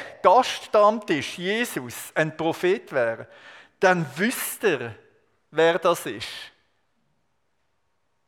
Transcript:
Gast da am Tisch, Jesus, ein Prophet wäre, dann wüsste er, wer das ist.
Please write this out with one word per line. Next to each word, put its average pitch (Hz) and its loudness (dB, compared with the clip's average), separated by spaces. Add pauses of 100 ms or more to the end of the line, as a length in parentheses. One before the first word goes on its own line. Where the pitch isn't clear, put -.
(220)
Gast - 4
da 208 6
am 220 -2
Tisch, 165 -4
Jesus, 180 -6
ein 156 -2
Prophet 180 -2
wäre, 113 -2 (500)
dann 180 4 (100)
wüsste 220 -2
er, 120 -2 (560)
wer 165 2
das 170 0
ist. 113 -8 (2000)